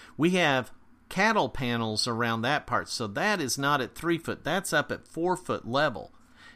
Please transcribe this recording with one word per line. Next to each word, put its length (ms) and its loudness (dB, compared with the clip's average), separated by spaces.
we 160 4
have 400 2
cattle 400 2
panels 580 -2
around 340 0
that 260 0
part, 220 -2
so 180 -4
that 340 -2
is 160 -2
not 240 2
at 140 -6
three 220 0
foot. 260 -6
That's 300 -2
up 180 0
at 160 -8
four 280 -2
foot 320 -4
level. 440 -2